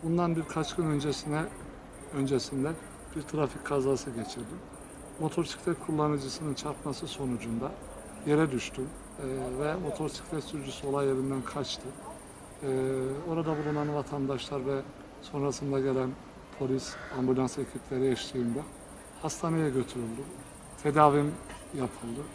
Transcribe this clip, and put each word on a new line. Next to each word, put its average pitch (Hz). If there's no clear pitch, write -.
Bundan 170
birkaç 160
gün 170
öncesine, 147
öncesinde 139
bir 156
trafik 143
kazası 135
geçirdim. 113
Motosiklet 165
kullanıcısının 151
çarpması -
sonucunda 120
yere 147
düştüm, 131
eee, 131
ve 151
motosiklet 156
sürücüsü 139
olay 139
yerinden 135
kaçtı. -
Eee, 139
orada 160
bulunan 147
vatandaşlar 139
ve 139
sonrasında 139
gelen 131
polis, 131
ambulans 127
ekipleri 131
eşliğinde 123
hastaneye 160
götürüldü. 123
Tedavim 147
yapıldı. 120